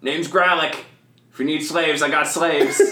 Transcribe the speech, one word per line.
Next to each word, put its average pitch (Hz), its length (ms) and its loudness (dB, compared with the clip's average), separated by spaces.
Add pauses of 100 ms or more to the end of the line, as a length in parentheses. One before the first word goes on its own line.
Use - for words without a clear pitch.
Name's 143 280 -4
Gralek. 180 480 0 (560)
If - 60 -20
you 131 60 -4
need 151 160 -2
slaves, 156 420 -2
I 147 80 0
got 147 160 0
slaves. 147 640 2